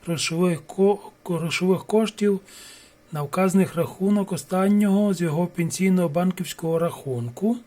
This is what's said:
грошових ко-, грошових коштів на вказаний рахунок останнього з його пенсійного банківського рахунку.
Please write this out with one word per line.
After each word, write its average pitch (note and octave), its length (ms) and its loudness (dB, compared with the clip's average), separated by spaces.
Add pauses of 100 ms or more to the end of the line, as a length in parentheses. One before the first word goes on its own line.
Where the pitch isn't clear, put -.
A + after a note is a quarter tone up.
грошових E3 600 -2
ко-, G3 460 0 (140)
грошових E3+ 600 -2
коштів G#3 540 0 (720)
на D3+ 100 -6
вказаний F3+ 540 2
рахунок G3 560 0
останнього G3+ 800 2
з E3+ 80 -4
його E3+ 260 0
пенсійного F3+ 640 0
банківського E3+ 680 -2
рахунку. D3 880 -2